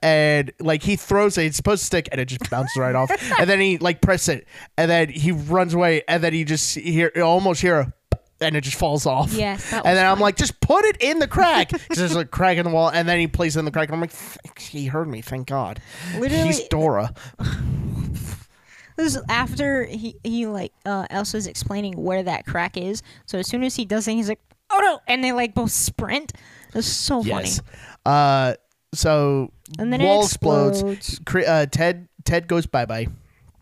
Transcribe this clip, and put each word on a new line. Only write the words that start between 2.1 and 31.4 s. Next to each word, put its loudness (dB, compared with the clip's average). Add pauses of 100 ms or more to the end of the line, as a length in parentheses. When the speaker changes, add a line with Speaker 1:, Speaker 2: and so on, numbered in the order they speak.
Speaker 1:
and -4
it -2
just -8
bounces -2
right 0
off. 2 (220)
Speaker 2:
<laughs> 2
Speaker 1:
And 2
then 4
he, 2
like, 0
press 2
it, -4 (300)
and 2
then 4
he 0
runs 2
away, 4
and 0
then 2
he 0
just -2
hear, 0
you 2
almost 2
hear 4
a, -2 (500)
and 0
it 0
just -6
falls 0
off. 2
Speaker 2:
Yes, -4
that -4
Speaker 1:
And -4
Speaker 2:
was 6
Speaker 1:
then 4
I'm 6
Speaker 2:
fun. -2
Speaker 1:
like, 4
"Just -2
put 6
it 2
in 2
the 2
crack." 4
Speaker 2:
<laughs> -6
Speaker 1:
'Cause -2
there's 0
a 0
crack 2
in 0
the 0
wall, 4
and 0
then 2
he 2
plays 0
it 2
in -2
the -2
crack, 0
and -6
I'm -4
like, -6
"Thank-, -20
he -10
heard -4
me, -10
thank -10
God." -4 (380)
Speaker 2:
Literally 2
Speaker 1:
He's 0
Dora. 0 (1800)
Speaker 2:
This 0
is -6
after -2
he, -10
he, -4
like, -8 (120)
uh, -4
Elsa's -6
explaining -6
where -2
that -4
crack -4
is. -6 (260)
So -6
as -4
soon -4
as -4
he -4
does -2
it, -2
he's -2
like, -6 (300)
"Oh 4
no!" 2
And 0
they, 0
like, -2
both -2
sprint. -4 (420)
It's -2
so -2
funny. -2
Speaker 1:
Yes. -2 (440)
Uh, 4 (380)
so 2 (260)
Speaker 2:
And -2
then 0
Speaker 1:
wall 6
Speaker 2:
it 4
Speaker 1:
explodes. 2
Speaker 2:
explodes. -6
Speaker 1:
Cre-, 0